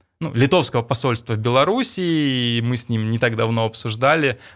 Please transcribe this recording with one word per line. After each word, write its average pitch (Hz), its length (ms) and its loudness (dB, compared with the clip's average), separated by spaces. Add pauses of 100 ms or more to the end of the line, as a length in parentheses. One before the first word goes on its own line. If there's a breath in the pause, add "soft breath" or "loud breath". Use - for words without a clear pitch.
(200)
ну, 151 160 -6
литовского 127 480 2
посольства 120 500 -2
в 107 60 -2
Беларуси, 151 640 0
и 131 600 0
мы 120 140 0
с - 120 -6
ним 110 200 0
не 113 80 0
так 117 180 0
давно 113 300 0
обсуждали. 123 720 0 (180 loud breath)